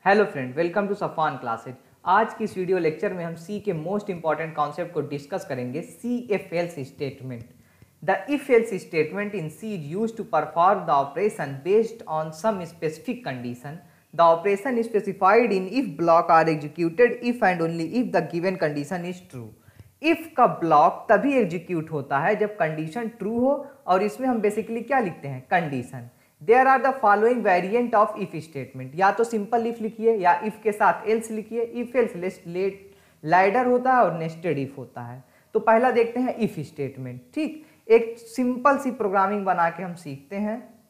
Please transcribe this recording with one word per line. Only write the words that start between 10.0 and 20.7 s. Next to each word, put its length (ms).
to 80
perform 640
the 60
operation 600
based 380
on 220
some 280
specific 580
condition। 520
The 120
operation 560
specified 760
in 100
if 180
block 380
are 180
executed 760
if 200
and 160
only 200
if 160
the 60
given 320
condition 460
is 180
true। 220
if 100
का 100
block 460